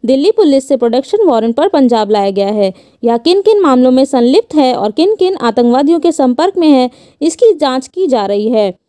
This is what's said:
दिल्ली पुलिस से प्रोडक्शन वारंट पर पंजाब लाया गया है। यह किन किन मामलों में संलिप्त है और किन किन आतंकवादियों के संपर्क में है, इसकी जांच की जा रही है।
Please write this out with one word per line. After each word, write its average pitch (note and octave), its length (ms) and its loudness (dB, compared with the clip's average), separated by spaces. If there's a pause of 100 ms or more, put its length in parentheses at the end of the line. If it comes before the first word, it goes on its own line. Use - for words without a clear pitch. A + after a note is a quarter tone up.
दिल्ली C4+ 240 2
पुलिस C#4+ 380 0
से C#4 80 0
प्रोडक्शन B3+ 500 -2
वारंट A#3 300 0
पर E4 120 0
पंजाब A#3 420 0
लाया G3+ 200 0
गया G3 180 -4
है। G3+ 260 -2 (300)
यह A#3 120 0
किन F4 260 0
किन G#4 200 2
मामलों B3+ 280 2
में C4 140 2
संलिप्त C4 500 0
है C4 200 2
और G#3 180 -4
किन F#4 240 0
किन F#4+ 200 -2
आतंकवादियों B3+ 640 0
के E4+ 120 0
संपर्क D4 460 -2
में D#4+ 100 2
है, B3+ 220 2 (320)
इसकी F#4 320 2
जांच C4+ 340 -4
की F#4+ 180 -4
जा A3+ 200 0
रही G#3 240 -2
है। G#3 240 0 (140)